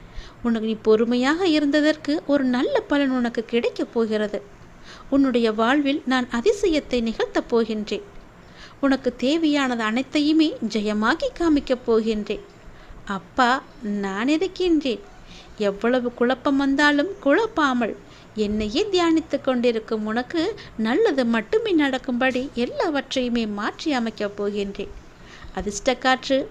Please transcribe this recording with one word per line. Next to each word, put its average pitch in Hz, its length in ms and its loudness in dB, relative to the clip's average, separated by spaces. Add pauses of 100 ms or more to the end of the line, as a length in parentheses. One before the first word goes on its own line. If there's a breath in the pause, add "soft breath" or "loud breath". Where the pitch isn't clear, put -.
(440 loud breath)
உனக்கு, 226 240 -2
நீ 226 140 -2
பொறுமையாக 247 640 2
இருந்ததற்கு 302 800 2
ஒரு 277 160 2
நல்ல 285 360 0
பலன் 285 320 0
உனக்கு 240 340 -2
கிடைக்கப் 262 480 -2
போகிறது. 214 480 -2 (680 loud breath)
உன்னுடைய 247 420 4
வாழ்வில் 269 540 2
நான் 247 260 0
அதிசயத்தை 285 680 0
நிகழ்த்தப் 240 560 -2
போகின்றேன். 214 460 -2 (800 loud breath)
உனக்கு 269 340 0
தேவையானது 277 680 0
அனைத்தையுமே 294 720 2 (160)
ஜெயமாக்கி 214 600 0 (100)
காமிக்கப் 285 480 2
போகின்றேன். 220 540 0 (640 loud breath)
அப்பா, 240 580 0 (180)
நான் 208 460 -4
இருக்கின்றேன். 320 800 0 (480 loud breath)
எவ்வளவு 233 560 0
குழப்பம் 254 440 0
வந்தாலும் 285 500 2 (160)
குழப்பாமல் 277 720 2 (400 loud breath)
என்னையே 214 560 0
தியானித்து 320 500 2
கொண்டிருக்கும் 233 640 0
உனக்கு 311 500 -2 (220 loud breath)
நல்லது 269 480 2
மட்டுமே 233 460 0
நடக்கும்படி 262 840 0
எல்லாவற்றையுமே 262 920 -2
மாற்றி 214 460 -6
அமைக்கப் 220 520 -4
போகின்றேன். 202 440 -6 (680 loud breath)
அதிர்ஷ்ட 202 400 -2
காற்று 262 560 0